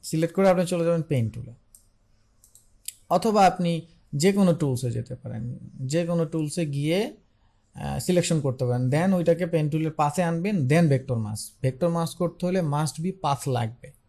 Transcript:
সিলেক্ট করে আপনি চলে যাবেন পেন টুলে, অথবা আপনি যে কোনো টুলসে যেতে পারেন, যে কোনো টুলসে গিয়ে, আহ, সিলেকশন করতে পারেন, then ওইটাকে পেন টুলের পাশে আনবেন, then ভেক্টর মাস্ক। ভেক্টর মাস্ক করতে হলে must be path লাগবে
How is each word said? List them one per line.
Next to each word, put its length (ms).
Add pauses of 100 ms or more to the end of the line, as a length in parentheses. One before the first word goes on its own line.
সিলেক্ট 320
করে 140
আপনি 180
চলে 180
যাবেন 180
পেন 280
টুলে, 220 (1600)
অথবা 360
আপনি 400 (280)
যে 180
কোনো 220
টুলসে 360
যেতে 240
পারেন, 440 (220)
যে 260
কোনো 180
টুলসে 420
গিয়ে, 500 (580)
আহ, 240
সিলেকশন 420
করতে 240
পারেন, 260
then 240
ওইটাকে 320
পেন 240
টুলের 220
পাশে 300
আনবেন, 340 (120)
then 200
ভেক্টর 380
মাস্ক। 260 (100)
ভেক্টর 260
মাস্ক 300
করতে 280
হলে 160
must 400
be 80 (140)
path 260
লাগবে 380 (200)